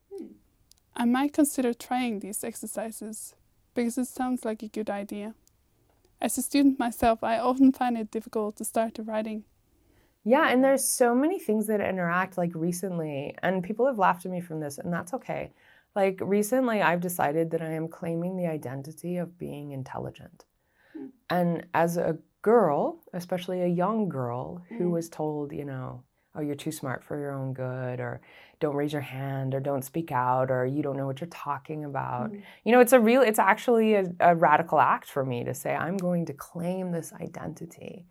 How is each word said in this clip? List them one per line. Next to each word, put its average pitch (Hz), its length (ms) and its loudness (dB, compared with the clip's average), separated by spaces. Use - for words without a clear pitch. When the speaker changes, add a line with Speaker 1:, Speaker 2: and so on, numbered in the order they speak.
Speaker 1:
Hmm. 392 140 -12
I 240 80 0
might 262 280 2
consider 262 400 2
trying 247 460 -4
these 202 240 -10
exercises, 220 920 -10
because 233 240 0
it 254 80 -2
sounds 254 380 -4
like 220 200 -4
a 214 40 -10
good 214 220 -6
idea. 202 440 -8
As - 180 -2
a 254 40 -2
student 277 360 4
myself, 233 440 2
I 226 160 0
often 254 320 6
find 247 280 0
it 214 120 -6
difficult 214 460 -4
to 220 80 -10
start 226 300 -2
the 220 100 -10
writing. 220 400 -6
Speaker 2:
Yeah, 269 240 6
and 254 160 6
there's 269 200 4
so 240 300 4
many 311 240 4
things 214 300 0
that 214 120 2
interact, 185 560 0
like, 175 180 2
recently, 165 880 -4
and 185 200 0
people 214 240 0
have 262 120 0
laughed 180 280 2
at 185 60 -6
me 180 80 -6
from 160 180 -8
this, 147 200 -8
and 175 140 -6
that's 175 220 -6
okay. 151 380 -6
Like, 190 260 0
recently 208 600 2
I've 170 180 4
decided 165 520 0
that 165 100 -2
I 160 80 -6
am 160 160 -4
claiming 170 500 -6
the 180 120 -2
identity 156 720 -8
of 170 200 -8
being 143 320 -10
intelligent. 131 720 -12
Speaker 1:
Hmm. 285 140 -14
Speaker 2:
And 170 440 0
as 170 220 2
a 165 220 0
girl, 214 680 4
especially 180 500 -4
a 175 60 2
young 185 400 0
girl, 135 600 -6
who 180 180 -2
Speaker 1:
Mm. 175 40 0
Speaker 2:
was 165 160 -2
told, 151 440 -6
you 151 120 -8
know, 127 380 -10
"Oh, 160 60 -8
you're 147 140 -4
too 151 180 -8
smart 139 320 -6
for 151 120 -8
your 143 160 -6
own 135 220 -4
good," 127 460 -6
or 123 200 -8
"Don't 147 160 -2
raise 147 160 -2
your 143 100 -4
hand," 135 520 -4
or 135 60 -2
"Don't 139 220 -2
speak 165 300 -6
out," 127 380 2
or 127 160 2
"You 143 160 -2
don't 139 140 -2
know 139 100 -4
what 135 140 -6
you're 175 80 -10
talking 151 560 -8
about." 131 480 -6
Speaker 1:
Mm. 202 100 -14
Speaker 2:
You 220 80 4
know, 247 80 10
it's 247 120 8
a 254 80 10
real, 233 220 6
it's 226 160 4
actually 220 560 4
a, 185 260 2
a 175 160 8
radical 160 440 4
act 165 280 2
for 135 160 -2
me 123 200 -4
to 127 100 -4
say, 139 200 -4
"I'm 147 220 -2
going 175 300 0
to 135 80 -8
claim 180 560 -6
this 170 240 -6
identity." - 960 -14